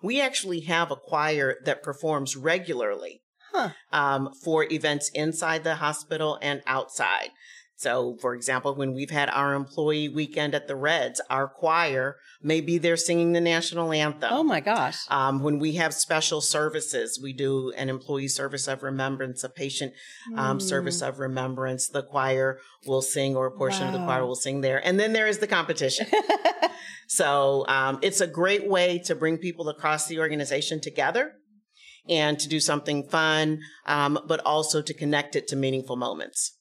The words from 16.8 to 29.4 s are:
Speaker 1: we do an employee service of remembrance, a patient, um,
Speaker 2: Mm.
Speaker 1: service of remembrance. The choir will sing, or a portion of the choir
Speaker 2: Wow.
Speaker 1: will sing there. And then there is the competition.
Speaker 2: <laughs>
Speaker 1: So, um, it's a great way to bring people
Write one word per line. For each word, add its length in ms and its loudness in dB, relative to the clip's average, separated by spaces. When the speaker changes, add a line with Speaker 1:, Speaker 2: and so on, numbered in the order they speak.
Speaker 1:
we 120 -8
do 420 -2
an 140 -4
employee 380 -4
service 380 -4
of 160 -4
remembrance, 640 -4
a 60 -8
patient, 420 -6
um, 240 0
Speaker 2:
Mm. 40 -4
Speaker 1:
service 400 -2
of 160 -4
remembrance. 680 -4
The 160 -4
choir 560 0
will 160 2
sing, 340 0
or 80 2
a 60 0
portion 360 0
of 60 -2
the 60 -2
choir 240 0
Speaker 2:
Wow. 60 0
Speaker 1:
will 80 -4
sing 260 -2
there. 200 2
And 160 4
then 140 2
there 140 4
is 120 2
the 80 0
competition. 640 0
Speaker 2:
<laughs> 1000 0
Speaker 1:
So, 600 4
um, 320 2
it's 220 2
a 40 2
great 400 2
way 380 4
to 100 0
bring 220 0
people 320 -4